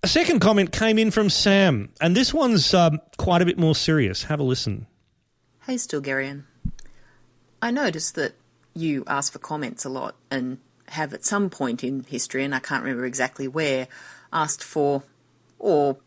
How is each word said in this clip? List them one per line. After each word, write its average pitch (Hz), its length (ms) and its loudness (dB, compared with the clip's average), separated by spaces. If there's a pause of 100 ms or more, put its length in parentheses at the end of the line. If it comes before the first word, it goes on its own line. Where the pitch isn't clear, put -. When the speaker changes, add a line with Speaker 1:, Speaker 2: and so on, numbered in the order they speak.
Speaker 1:
A 202 40 0
second 320 320 4
comment 202 340 4
came 220 240 2
in 220 140 4
from 208 180 4
Sam, 185 600 4 (120)
and 170 120 4
this 247 200 2
one's, 240 400 4
um, 165 260 4 (180)
quite 175 240 2
a 175 40 4
bit 175 140 0
more 160 160 4
serious. 135 480 0
Have 151 160 -4
a 143 40 -2
listen. 127 440 -4 (800)
Speaker 2:
Hey, 262 80 -4
Stilgarian. 139 680 -6 (1160)
I 233 100 -2
noticed 214 440 -2
that 143 180 -4 (400)
you 156 320 -2
ask 139 260 -4
for - 60 -18
comments - 480 -8
a 135 40 -10
lot 131 260 -10 (160)
and 127 260 -6 (300)
have 151 260 -6
at - 100 -12
some 202 280 0
point 120 320 -4
in 131 200 -6
history, 131 400 -6
and 139 120 -4
I 131 40 -2
can't 135 240 -4
remember 127 220 -4
exactly 127 420 -4
where, 135 400 -2 (460)
asked 156 300 -2
for 143 400 -2 (560)
or 143 480 2